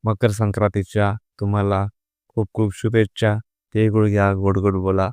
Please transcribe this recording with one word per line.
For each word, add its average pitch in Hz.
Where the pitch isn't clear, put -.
मकर 113
संक्रांतीच्या 104
तुम्हाला 101
खूप 107
खूप 107
शुभेच्छा. 110
तिळगुळ 107
घ्या, 101
गोड 95
गोड 95
बोला. 95